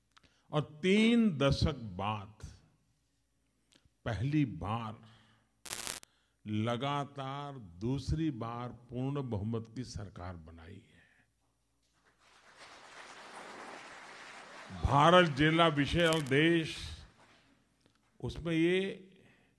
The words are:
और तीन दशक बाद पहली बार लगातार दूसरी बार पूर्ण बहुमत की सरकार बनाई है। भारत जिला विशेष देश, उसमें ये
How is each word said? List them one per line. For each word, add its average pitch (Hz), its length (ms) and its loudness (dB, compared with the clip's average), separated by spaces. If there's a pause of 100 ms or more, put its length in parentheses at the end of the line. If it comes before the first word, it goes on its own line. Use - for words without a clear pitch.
(520)
और 151 300 -4
तीन 220 560 4
दशक 139 360 2
बाद 104 640 -6 (1700)
पहली 131 400 0
बार 104 540 -6 (1500)
लगातार 139 1040 -4
दूसरी 131 760 -2
बार 120 380 -8
पूर्ण 131 600 -6
बहुमत 113 460 -4
की 127 80 -8
सरकार 92 520 -12
बनाई 82 520 -18
है। - 160 -20 (3750)
भारत 165 460 8
जिला 156 380 6
विशेष 160 540 2
देश, 151 560 2 (1500)
उसमें 135 300 -6
ये 185 560 0 (500)